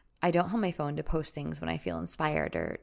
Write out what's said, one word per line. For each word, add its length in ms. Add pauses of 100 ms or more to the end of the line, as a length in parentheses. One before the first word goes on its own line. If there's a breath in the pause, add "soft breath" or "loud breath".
(200 soft breath)
I 120
don't 180
have 100
my 120
phone 240
to 80
post 320
things 260
when 80
I 80
feel 220
inspired 560
or 260